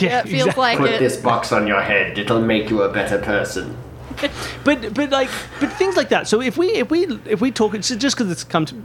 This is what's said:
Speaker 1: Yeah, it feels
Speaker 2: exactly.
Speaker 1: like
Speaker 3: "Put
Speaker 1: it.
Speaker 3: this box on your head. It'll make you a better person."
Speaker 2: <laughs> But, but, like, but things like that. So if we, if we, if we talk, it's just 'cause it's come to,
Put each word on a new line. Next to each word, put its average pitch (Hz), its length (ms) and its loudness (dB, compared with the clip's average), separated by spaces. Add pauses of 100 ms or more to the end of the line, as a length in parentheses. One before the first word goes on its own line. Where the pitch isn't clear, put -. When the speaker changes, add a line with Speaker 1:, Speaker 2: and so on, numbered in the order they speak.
Speaker 1:
Yeah, 240 200 2
it - 80 2
feels - 60 -4 (140)
Speaker 2:
exactly. - 140 0
Speaker 1:
like 240 160 2
Speaker 3:
"Put 139 140 2
Speaker 1:
it. - 80 0
Speaker 3:
this 127 180 2
box 117 340 0
on 104 140 2
your 98 160 2
head. 95 360 0
It'll 113 220 2
make 110 300 2
you 107 120 2
a 98 100 2
better 101 260 0
person." 98 640 -4
Speaker 2:
<laughs> - 40 -18 (760)
But, 247 280 2
but, 277 160 -2
like, 269 220 2 (300)
but - 120 -2
things 370 240 0
like 311 140 2
that. 185 180 2
So 220 140 2
if 254 160 -2
we, 349 160 2
if 247 160 0
we, 339 160 2 (180)
if 202 160 -2
we 262 100 2
talk, 214 220 0
it's 214 160 -4
just 247 300 0
'cause 208 120 0
it's - 140 -6
come 156 220 0
to, - 80 -8 (100)